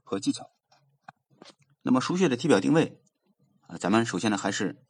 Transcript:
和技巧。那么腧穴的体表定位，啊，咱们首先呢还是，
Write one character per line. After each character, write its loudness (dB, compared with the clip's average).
和 -6
技 -2
巧。 -14
那 -2
么 4
腧 -2
穴 4
的 0
体 -2
表 4
定 2
位， 0
啊， -16
咱 -2
们 2
首 -4
先 -2
呢 0
还 -4
是， -6